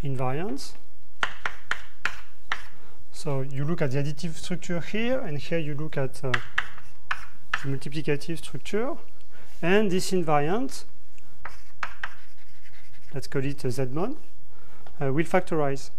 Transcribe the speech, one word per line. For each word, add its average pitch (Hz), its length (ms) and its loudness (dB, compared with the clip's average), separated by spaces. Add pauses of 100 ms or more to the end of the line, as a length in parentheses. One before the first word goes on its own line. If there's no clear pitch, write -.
invariants. 143 680 0 (2500)
So 139 300 0
you 135 220 -2
look 165 180 0
at 139 100 0
the 139 120 0
additive 156 320 0
structure 175 460 0
here, 240 380 0
and 151 180 0
here 165 220 0
you 151 140 0
look 151 240 0
at, 135 260 0
uh, 131 80 0 (1300)
the 139 60 0
multiplicative 147 680 0
structure. 226 560 0 (680)
And 202 280 2
this 180 220 0
invariant, 170 720 0 (2250)
let's 135 140 0
call 139 180 0
it 139 180 0
a 131 80 0
Z 131 200 0
mod, 202 260 0 (840)
uh, 135 120 2
will 156 120 2
factorize 151 720 0